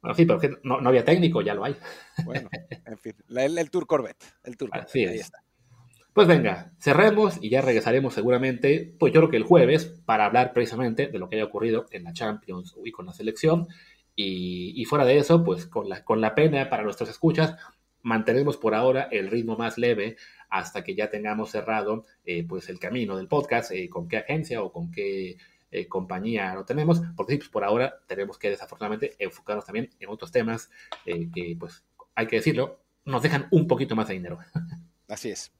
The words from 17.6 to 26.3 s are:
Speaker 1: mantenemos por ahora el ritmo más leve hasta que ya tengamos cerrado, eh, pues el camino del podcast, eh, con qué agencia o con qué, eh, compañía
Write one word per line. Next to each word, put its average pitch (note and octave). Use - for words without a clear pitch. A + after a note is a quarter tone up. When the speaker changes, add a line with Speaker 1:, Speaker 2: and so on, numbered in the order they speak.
Speaker 1:
mantenemos A#2
por A2
ahora A2
el G2
ritmo A2+
más A#2
leve A2+
hasta F#2+
que F#2+
ya G#2
tengamos G#2+
cerrado, A2
eh, E2+
pues F#2
el F2+
camino G2+
del F#2
podcast, A#2+
eh, F#2
con E2+
qué A2
agencia B2
o F#2
con E2+
qué, F#2+
eh, F2+
compañía F#2+